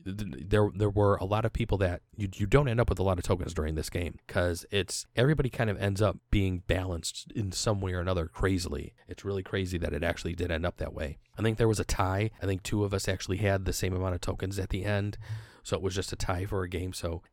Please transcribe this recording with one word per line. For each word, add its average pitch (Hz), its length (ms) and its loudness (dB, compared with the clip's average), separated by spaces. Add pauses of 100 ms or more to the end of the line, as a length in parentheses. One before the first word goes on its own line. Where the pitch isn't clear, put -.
th-, 95 420 -6
there, 104 260 6
there 104 160 2
were 101 280 4
a 98 80 -4
lot 104 200 0
of 110 80 -2
people 110 260 2
that 90 220 2 (140)
you, 101 180 -4
you 101 140 0
don't 135 200 6
end 117 120 2
up 117 100 4
with 95 80 2
a 95 60 0
lot 92 160 4
of - 40 -6
tokens 87 300 0
during 78 220 -2
this 78 160 -4
game, 87 260 -4 (100)
'cause 87 440 0
it's, - 340 -2 (100)
everybody 131 340 4
kind 113 200 0
of 98 100 -2
ends 98 220 2
up 98 160 4 (140)
being 92 340 2
balanced 90 720 -2
in 101 160 -2
some 104 300 0
way 92 120 0
or 90 60 -2
another 87 260 0
crazily. 80 720 0 (120)
It's - 180 -12
really 98 180 -2
crazy 90 340 -2
that 82 160 -2
it 80 100 -2
actually 85 300 -2
did 87 180 -2
end 80 140 -2
up 87 120 -2
that 80 180 -6
way. 78 240 -6 (180)
I 92 60 -2
think 110 160 2
there 117 80 6
was 104 120 2
a - 60 -2
tie. 98 460 0 (100)
I 95 60 -2
think 95 160 -2
two 104 200 0
of 101 100 0
us 98 140 -2
actually 92 300 -2
had 98 280 2
the 90 80 0
same 92 200 -2
amount 92 220 0
of 90 60 -6
tokens 95 360 -4
at 98 120 -4
the 98 140 -4
end. 104 360 -2 (440)
So - 120 0
it 80 60 -4
was 92 140 -2
just 95 180 -4
a - 20 -6
tie 92 300 0
for 101 160 -2
a 90 80 -4
game. 90 240 -4
So 85 400 -6